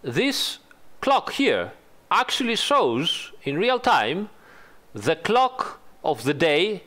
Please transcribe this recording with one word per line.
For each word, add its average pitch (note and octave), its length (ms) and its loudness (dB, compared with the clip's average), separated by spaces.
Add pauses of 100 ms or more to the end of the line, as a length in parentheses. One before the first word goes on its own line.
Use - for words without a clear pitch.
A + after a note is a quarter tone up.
this G3 560 -2 (440)
clock C4+ 320 2
here A2 380 0 (380)
actually A#3 460 0
shows D#3+ 760 0 (120)
in C#3 140 -4
real A#3+ 220 2
time F3+ 500 0 (640)
the A#2+ 220 0
clock B3 640 0 (240)
of B2+ 200 -2
the C#3+ 100 2
day E3 540 2